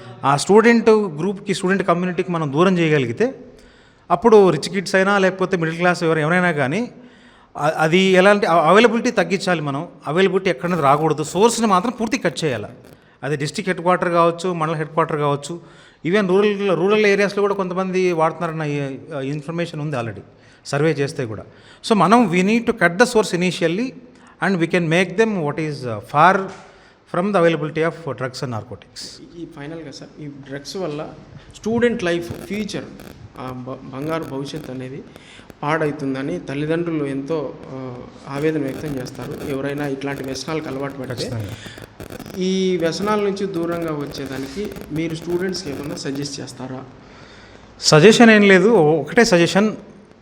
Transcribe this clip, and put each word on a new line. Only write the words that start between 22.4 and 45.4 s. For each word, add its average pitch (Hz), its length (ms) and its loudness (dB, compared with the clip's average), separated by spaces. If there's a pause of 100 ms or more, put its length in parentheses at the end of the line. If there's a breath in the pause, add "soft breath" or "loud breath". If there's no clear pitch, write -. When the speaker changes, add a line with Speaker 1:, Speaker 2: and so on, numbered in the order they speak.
Speaker 1:
need 226 240 2
to 226 80 0
cut 175 240 0
the 240 80 6
source 196 360 0
initially 185 520 -2 (540 soft breath)
and 196 80 2
we 165 140 0
can 175 160 2
make 180 320 0
them 226 120 4
what 160 260 -4
is, 156 180 -6
uh, 123 240 -8
far 156 380 4 (800 loud breath)
from 175 100 0
the 202 140 0
availability 156 400 0
of 156 140 -2 (200)
drugs 127 300 -8
and 131 60 -6
narcotics. - 760 -14 (140)
Speaker 2:
ఈ 165 80 -14 (100)
ఫైనల్గా 147 360 -14
సార్, - 300 -18
ఈ 151 40 -14
డ్రగ్స్ 135 520 -14
వల్ల 151 300 -8 (480 loud breath)
స్టూడెంట్ 233 480 0
లైఫ్, 170 280 -2 (140)
ఫ్యూచర్, 202 380 -8 (560)
ఆ 127 120 -10
బ-, 127 440 -12
బంగారు 156 280 -6
భవిష్యత్తు 139 480 -10
అనేది 131 320 -12 (600 loud breath)
పాడవుతుందని 147 760 -2
తల్లిదండ్రులు 151 640 -4
ఎంతో, 139 480 -6 (140)
ఆ, 131 280 -12 (340)
ఆవేదన 147 320 -2
వ్యక్తం 135 280 -6 (120)
చేస్తారు. 127 500 -10
ఎవరైనా 143 360 -4
ఇట్లాంటి 135 360 -6
వ్యసనాలకు 139 440 -8
అలవాటు 135 260 -8
పడితే 127 200 -10
Speaker 1:
ఖచ్చితంగా. 113 400 -8 (840 loud breath)
Speaker 2:
ఈ 185 400 0
వ్యసనాల 190 420 -2
నుంచి 202 280 -2
దూరంగా 165 460 -4
వచ్చేదానికి 139 800 -8 (200)
మీరు 160 240 -4
స్టూడెంట్స్కి 175 540 -4